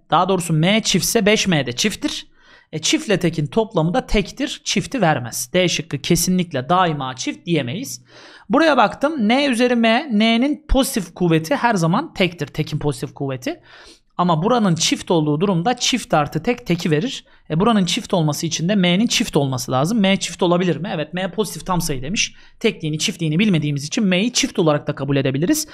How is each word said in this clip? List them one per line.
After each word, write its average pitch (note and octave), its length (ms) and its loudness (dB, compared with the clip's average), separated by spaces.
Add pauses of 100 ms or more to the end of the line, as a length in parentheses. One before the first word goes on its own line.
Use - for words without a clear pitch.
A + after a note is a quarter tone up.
(120)
daha F3+ 180 2
doğrusu F3+ 240 0
M F#3 280 2
çiftse G3+ 440 0
beş G#3 220 2
M D3+ 180 2
de B2 60 -8
çifttir. - 560 -4 (440)
E, D#3 80 -6
çiftle A3 400 0
tekin D#3+ 280 -2
toplamı F3+ 460 0
da B3 120 -2
tektir. - 580 -2
Çifti - 380 -2
vermez. C3+ 520 0
D F3+ 140 2
şıkkı D3+ 300 -4
kesinlikle E3+ 720 0
daima D#3 460 0
çift - 300 -10
diyemeyiz. D#3+ 600 -4 (440)
Buraya C#4+ 280 4
baktım. A#3+ 500 0
N C4 180 2
üzeri B3 300 2
M, A#3 360 2
N'nin A#3 580 2
pozitif A#3 440 0
kuvveti D#3+ 420 2
her A#3+ 180 2
zaman G3 400 0
tektir. E3+ 340 -2
Tekin - 320 -6
pozitif C#3+ 340 -4
kuvveti. C#3 480 -6 (560)
Ama E3+ 260 2
buranın G#3+ 320 4
çift - 360 -2
olduğu D3+ 280 2
durumda G3 380 0
çift - 360 -2
artı D3+ 300 0
tek A#3+ 220 -2
teki F3 260 0
verir. F3 340 -2 (240)
E, D#3+ 100 -2
buranın G#3 260 4
çift - 280 -4
olması D#3 320 0
için D#3+ 240 -4
de A3 60 2
M'nin F#3 320 2
çift - 300 0
olması C3+ 340 -2
lazım. D#3+ 280 2
M F#3+ 180 4
çift - 260 -4
olabilir F3 320 2
mi? F3 200 -6
Evet, D3+ 180 -6
M F#3 180 -4
pozitif G3+ 340 -6
tam F3+ 160 0
sayı C#3 200 -4
demiş. D#3+ 320 -4 (260)
Tekliğini, D#3 400 -2
çiftliğini E3 400 -2
bilmediğimiz D3 440 2
için G#3 220 -2
M'yi F#3+ 280 0
çift - 260 -2
olarak D3+ 280 2
da C#3+ 80 -4
kabul C#3 220 -2
edebiliriz. C#3 560 0